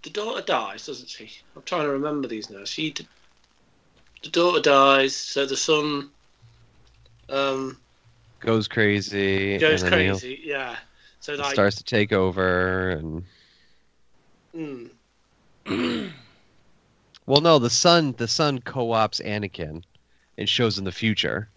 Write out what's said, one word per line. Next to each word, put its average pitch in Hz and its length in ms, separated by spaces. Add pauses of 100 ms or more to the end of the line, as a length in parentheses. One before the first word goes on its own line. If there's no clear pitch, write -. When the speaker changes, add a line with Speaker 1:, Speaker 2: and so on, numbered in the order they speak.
Speaker 1:
the - 80
daughter 208 320
dies, 110 440
doesn't 127 220
she? - 220 (260)
I'm - 60
trying 165 220
to 143 60
remember 139 380
these 110 220
now. 101 140
She, 156 260
d-, - 160 (1160)
the - 60
daughter 170 320
dies, 139 560
so - 300
the 135 100
son, 147 540 (1200)
um, 135 480 (640)
Speaker 2:
goes 110 280
crazy. 98 920
Speaker 1:
goes 156 240
Speaker 2:
and 90 100
then - 80
he - 80
Speaker 1:
crazy, 127 360
yeah. 135 320 (440)
So, 147 140
like, 139 200
Speaker 2:
starts 101 220
to - 80
take 104 280
over 92 760
and. 80 340 (1300)
Speaker 1:
Mm. 139 360 (760)
Speaker 2:
<clears throat> 214 540 (1040)
Well, 139 140
no, 160 180
the 120 120
son, 165 480
the 117 100
son 147 320
co-ops 113 640
Anakin 90 580 (540)
and 101 100
shows 107 320
in 98 60
the 90 80
future. 101 640